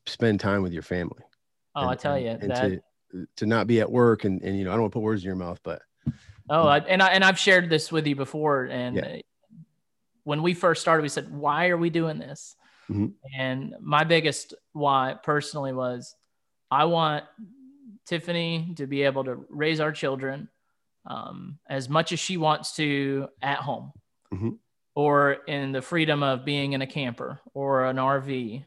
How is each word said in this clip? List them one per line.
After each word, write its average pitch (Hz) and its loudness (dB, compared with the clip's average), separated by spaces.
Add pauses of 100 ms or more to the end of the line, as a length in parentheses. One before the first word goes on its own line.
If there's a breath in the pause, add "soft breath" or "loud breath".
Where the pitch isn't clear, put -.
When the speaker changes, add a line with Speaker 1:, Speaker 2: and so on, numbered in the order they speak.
Speaker 1:
spend 110 2
time 98 0
with 90 -4
your 82 -8
family. 90 -6 (540)
Speaker 2:
Oh, 147 -4
Speaker 1:
And, 127 0
Speaker 2:
I 127 -2
tell 143 -2
Speaker 1:
and, 135 -2
Speaker 2:
you, 117 -4
Speaker 1:
and 113 -6
Speaker 2:
that 101 0 (300)
Speaker 1:
to, 90 -12 (120)
to - -2
not 110 2
be 117 6
at 101 2
work 117 4
and, 95 0
and, 95 -4
you 98 -2
know, 92 -4
I 90 -2
don't 113 2
wanna 104 0
put 117 -4
words 107 -2
in 90 -12
your 95 -4
mouth, 87 -8
but - -8 (680 loud breath)
Speaker 2:
Oh, 156 4
I, 143 6
and 185 2
I, 190 8
and 190 6
I've 190 6
shared 180 6
this 156 0
with 156 0
you 143 2
before, 139 0
and, 127 -6
Speaker 1:
Yeah. 95 -2
Speaker 2:
uh, - -10 (1040)
when 147 -2
we 175 2
first 170 4
started, 160 4
we 147 -2
said, 143 -6
"Why 147 0
are 175 4
we 170 2
doing 160 -2
this?" - -16 (340 soft breath)
Speaker 1:
Mm-hmm. 104 0 (300)
Speaker 2:
And 131 -4
my 151 2
biggest 160 2 (180)
why 135 2
personally 143 -2
was, 123 -6 (560)
I 143 4
want 160 0 (840)
Tiffany 165 -4
to 147 -6
be 139 0
able 135 2
to 131 -8
raise 156 0
our 156 0
children, 135 -4 (580)
um, 92 -12 (100)
as 135 -6
much 160 2
as 165 -4
she 190 -4
wants 156 0
to 139 0 (140)
at 139 -2
home, 131 -8 (400)
Speaker 1:
Mm-hmm. 98 -4 (460)
Speaker 2:
or 143 4 (140)
in 139 -4
the 135 -4
freedom 151 2
of 131 0
being 143 -2
in 135 -2
a 135 -2
camper 135 -8 (140)
or 139 0
an 131 -2
R 135 2
V 131 -6